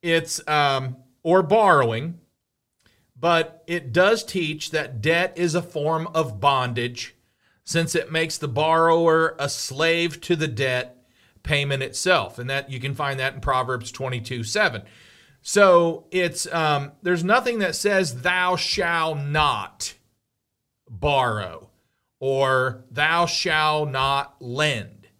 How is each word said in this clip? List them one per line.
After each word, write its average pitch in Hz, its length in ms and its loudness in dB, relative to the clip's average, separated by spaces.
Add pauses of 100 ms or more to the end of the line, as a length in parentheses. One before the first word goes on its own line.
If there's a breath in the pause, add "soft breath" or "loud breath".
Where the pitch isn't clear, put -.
It's, 165 460 -2
um, 139 480 0 (260)
or 180 200 4
borrowing, 160 800 4 (960)
but 165 500 0
it 156 260 -6
does 196 300 4
teach 156 500 -6
that 135 280 -6
debt 170 360 0
is 170 180 0
a 170 80 0
form 160 520 -2
of 123 260 -2
bondage 123 720 -2 (500)
since 165 300 -2
it 156 180 -2
makes 160 240 -2
the 147 120 -6
borrower 160 920 4
a 143 100 -2
slave 165 720 -2
to 175 160 0
the 156 100 -2
debt 127 600 -4 (360 soft breath)
payment 143 400 -2
itself. 135 560 0
And 120 120 -8
that, 139 180 -4
you 131 100 -10
can 135 160 -6
find 139 240 -4
that 135 140 -2
in 131 80 -14
Proverbs 127 500 -2
twenty-two 127 540 -8
seven. 123 380 0 (580 soft breath)
So 175 720 4
it's, 180 420 -2
um, 151 480 0
there's 175 240 0
nothing 240 360 2
that 175 140 -2
says, 185 460 0
"Thou 180 360 0
shalt 170 600 -2
not 143 800 -2 (960)
borrow," 107 800 -2 (500)
or, 131 720 0
"Thou 160 340 2
shalt 156 640 0
not 135 540 -2
lend." 123 680 -4 (120)